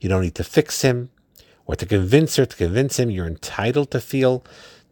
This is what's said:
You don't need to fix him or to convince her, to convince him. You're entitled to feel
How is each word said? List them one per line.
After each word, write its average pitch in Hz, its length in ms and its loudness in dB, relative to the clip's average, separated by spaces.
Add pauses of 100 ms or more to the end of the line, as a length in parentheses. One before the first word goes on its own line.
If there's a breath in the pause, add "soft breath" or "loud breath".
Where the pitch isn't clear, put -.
You - 80 -4
don't 92 140 2
need 87 140 -4
to 87 80 -6
fix - 360 0
him 123 300 0 (560 soft breath)
or - 100 -4
to - 80 -8
convince 101 520 2
her, 131 100 4
to - 100 -14
convince 101 420 0
him. 123 120 2
You're 90 160 -4
entitled 117 640 -2
to 127 100 -2
feel 127 420 0 (500 loud breath)